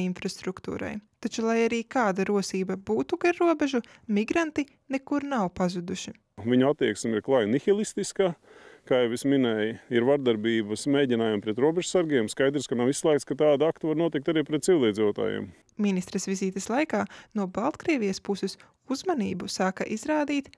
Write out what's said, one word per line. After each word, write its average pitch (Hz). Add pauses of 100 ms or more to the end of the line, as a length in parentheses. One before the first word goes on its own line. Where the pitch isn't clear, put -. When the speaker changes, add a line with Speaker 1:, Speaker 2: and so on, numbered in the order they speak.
Speaker 1:
infrastruktūrai. - (260)
Taču, 226
lai 226
arī 233
kāda 196
rosība 190 (100)
būtu 269
gar 349
robežu, 302 (240)
migranti 277 (240)
nekur 285
nav 226
pazuduši. 180 (300)
Speaker 2:
Viņu 127
attieksme 113
ir 104
klāja 120
nihilistiska. 196 (540)
Kā 127
jau 117
es 123
minēju, 113 (140)
ir 120
vardarbības 113
mēģinājumi 117
pret 107
robežsargiem. 156
Skaidrs, 139
ka 123
nav 123
izslēgts, 147
ka 147
tāda 151
akta 160
var 156
notikt 160
arī 156
pret 151
civiliedzīvotājiem. 104 (280)
Speaker 1:
Ministres 196
vizītes 190
laikā 233 (340)
no 196
Baltkrievijas 226
puses 196 (360)
uzmanību 196
sāka 190
izrādīt 285